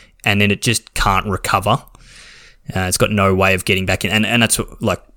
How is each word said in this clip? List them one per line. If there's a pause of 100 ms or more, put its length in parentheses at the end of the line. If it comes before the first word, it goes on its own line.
(260)
and
then
it
just
can't
recover. (920)
Uh,
it's
got
no
way
of
getting
back
in,
and,
and
that's, (220)
like, (160)